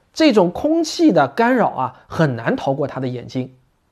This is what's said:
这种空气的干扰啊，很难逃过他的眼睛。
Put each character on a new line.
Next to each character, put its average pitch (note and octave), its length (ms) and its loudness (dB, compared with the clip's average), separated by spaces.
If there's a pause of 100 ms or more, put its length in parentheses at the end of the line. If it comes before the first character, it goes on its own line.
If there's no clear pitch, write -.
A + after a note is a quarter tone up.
(140)
这 D#4 180 4
种 F#3 200 4
空 E4 320 0
气 D#4+ 280 2
的 D3+ 160 4
干 A#3 280 0
扰 G3 140 0
啊， - 380 -8
很 C#3 300 -2
难 D#3 180 -2
逃 C#3 180 -4
过 C#3 140 -4
他 C3+ 140 -8
的 C3+ 60 -6
眼 A#2+ 200 -8
睛。 B2+ 280 -8 (360)